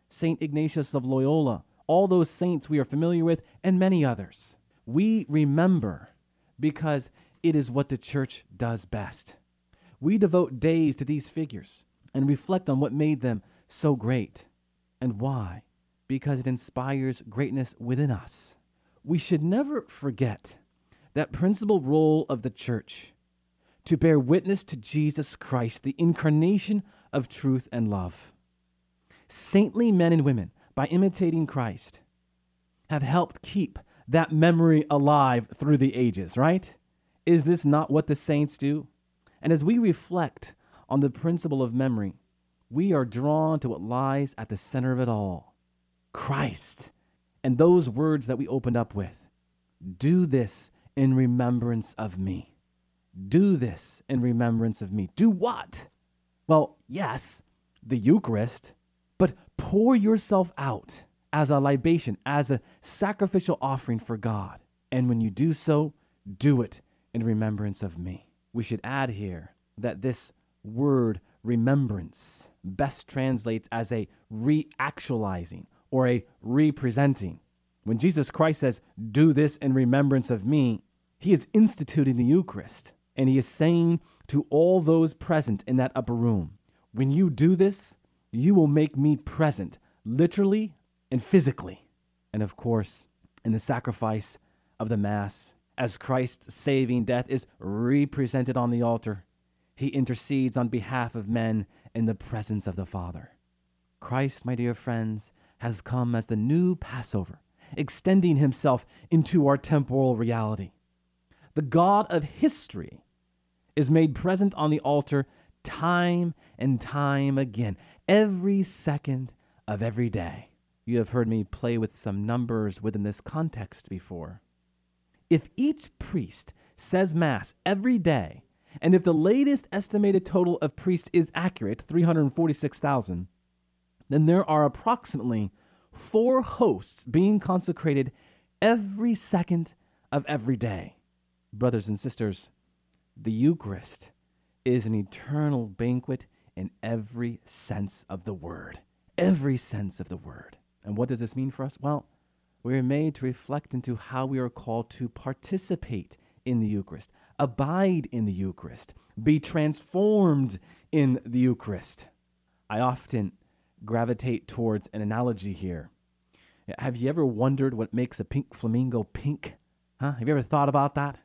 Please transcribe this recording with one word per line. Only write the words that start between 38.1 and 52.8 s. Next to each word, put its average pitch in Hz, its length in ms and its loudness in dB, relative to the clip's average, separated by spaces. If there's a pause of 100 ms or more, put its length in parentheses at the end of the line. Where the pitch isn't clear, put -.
saints 147 420 -2
do? 143 300 -4 (540)
And 160 120 2
as 143 100 2
we 220 140 4
reflect 175 760 -2 (360)
on 139 100 2
the 139 100 2
principle 160 540 -2
of 117 100 -4
memory, 120 420 -2 (540)
we 170 220 0
are 139 140 2
drawn 151 560 0
to 123 80 -4
what 85 120 -6
lies 135 560 -2
at 113 120 -12
the 104 80 -6
center 131 340 -4
of 127 80 -2
it 123 80 0
all, 101 480 -4 (560)
Christ, - 800 -6 (500)
and 127 160 0
those 165 320 6
words 139 380 0
that 127 100 -2
we 139 120 -4
opened 123 260 -2
up 117 180 -2
with, 98 360 -8 (680)
"Do 170 280 2
this 127 460 -2 (240)
in 135 180 4
remembrance 123 840 0
of 95 220 -8
me." 95 360 -6 (720)